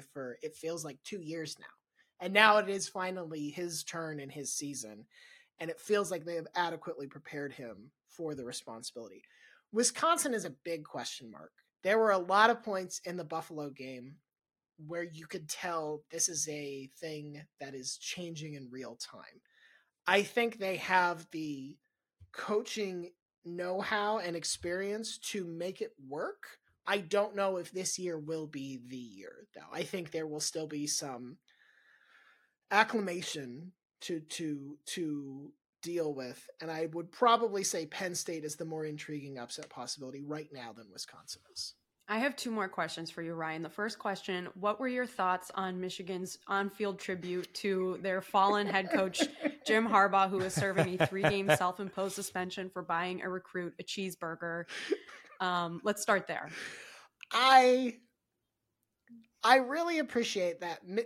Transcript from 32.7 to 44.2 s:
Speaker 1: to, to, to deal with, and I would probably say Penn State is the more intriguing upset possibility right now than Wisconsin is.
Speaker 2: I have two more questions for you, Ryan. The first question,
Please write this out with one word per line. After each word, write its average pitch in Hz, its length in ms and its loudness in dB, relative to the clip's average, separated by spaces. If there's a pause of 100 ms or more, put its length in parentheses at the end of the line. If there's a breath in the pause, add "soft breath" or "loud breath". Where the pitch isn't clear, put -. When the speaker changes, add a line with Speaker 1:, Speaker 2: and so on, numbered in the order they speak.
Speaker 1:
to, 170 180 -4
to, 147 580 -6 (100)
to 143 640 -6 (320)
deal 165 300 -2
with, 127 340 -10 (140)
and 160 100 -6
I 160 220 -2
would 170 180 -6
probably 226 520 6
say 196 220 -2
Penn 185 300 -4
State 160 300 -4
is 151 100 -6
the 170 100 -6
more 160 200 -4
intriguing 147 520 -8
upset 123 320 -10
possibility 131 540 -8
right 151 280 -6
now 120 220 -12
than 113 180 -18
Wisconsin - 500 -14 (120)
is. - 200 -10 (340)
Speaker 2:
I 208 120 -2
have 277 160 0
two 240 160 -6
more 208 160 0
questions 165 420 -4
for - 120 -10
you, 165 120 -6
Ryan. 160 280 -4
The 160 80 -6
first 220 280 -4
question, 185 580 -4